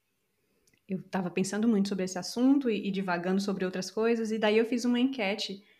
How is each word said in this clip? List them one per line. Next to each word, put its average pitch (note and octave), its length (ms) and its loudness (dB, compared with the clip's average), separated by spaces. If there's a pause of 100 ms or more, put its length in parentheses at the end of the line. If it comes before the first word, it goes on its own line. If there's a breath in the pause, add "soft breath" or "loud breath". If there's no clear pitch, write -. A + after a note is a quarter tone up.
(880)
eu F#3 160 -6
tava F#3 260 -4
pensando G3+ 380 -2
muito G3+ 220 2
sobre F#3 160 -2
esse F#3 120 -6
assunto B3+ 520 2
e, G3+ 180 -2
e G3 40 -2
divagando F#3 500 0
sobre F#3+ 240 -2
outras F#3 260 -4
coisas, A3+ 400 0
e A3 80 -2
daí G#3+ 180 4
eu A3+ 80 4
fiz A#3 200 -2
uma A#3+ 140 2
enquete G#3+ 640 -2 (160 soft breath)